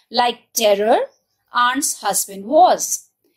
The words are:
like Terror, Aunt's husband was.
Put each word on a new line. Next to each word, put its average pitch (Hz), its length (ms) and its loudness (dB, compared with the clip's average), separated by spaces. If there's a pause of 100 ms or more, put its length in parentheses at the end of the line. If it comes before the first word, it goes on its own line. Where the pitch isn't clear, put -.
like 240 460 -4
Terror, 214 460 2 (520)
Aunt's 247 480 -2
husband 196 440 -6
was. 294 640 2 (280)